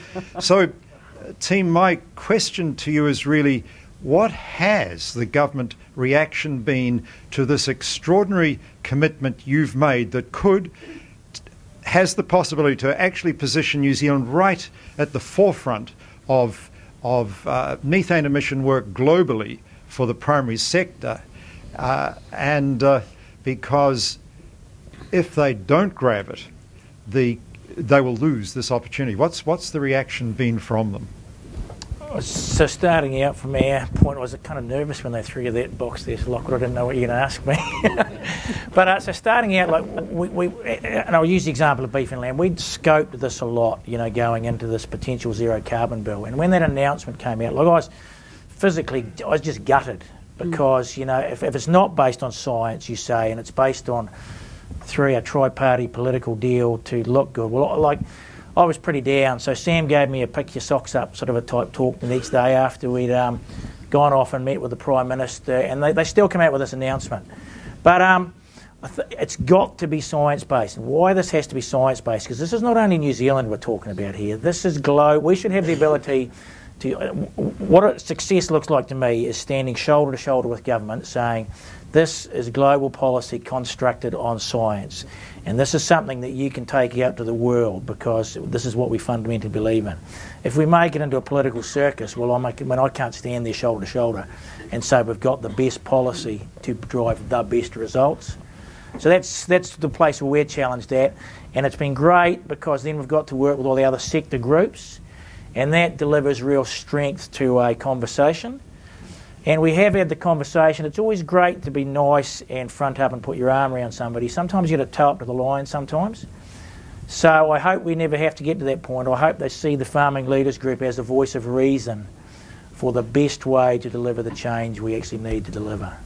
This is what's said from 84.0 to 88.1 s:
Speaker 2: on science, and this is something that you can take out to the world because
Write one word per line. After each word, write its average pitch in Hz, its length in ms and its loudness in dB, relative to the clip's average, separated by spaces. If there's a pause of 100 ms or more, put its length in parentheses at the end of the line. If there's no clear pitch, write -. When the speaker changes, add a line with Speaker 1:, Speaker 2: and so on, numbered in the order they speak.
Speaker 2:
on 117 260 -2
science, 107 640 -4 (400)
and 113 120 -2
this 135 160 2
is 151 120 0
something 143 340 2
that 127 120 -8
you 131 200 -4
can 127 140 -10
take 123 320 0
out 127 200 0
to 120 60 -6
the 113 100 -2
world 117 520 0
because 113 560 -4